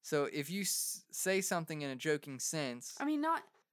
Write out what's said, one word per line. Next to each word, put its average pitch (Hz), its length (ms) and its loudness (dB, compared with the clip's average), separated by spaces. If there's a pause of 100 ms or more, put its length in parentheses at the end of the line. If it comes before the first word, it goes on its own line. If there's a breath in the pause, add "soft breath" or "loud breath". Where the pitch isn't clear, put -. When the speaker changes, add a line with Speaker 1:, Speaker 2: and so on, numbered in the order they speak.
Speaker 1:
So 147 240 2
if 143 240 -2
you 196 140 -2
s-, - 460 -2
say 190 300 2
something 165 440 0
in 139 60 -2
a 131 60 -4
joking 143 440 0
sense 131 600 -2
Speaker 2:
I 277 60 0
mean, 302 160 2
not 320 220 2 (300)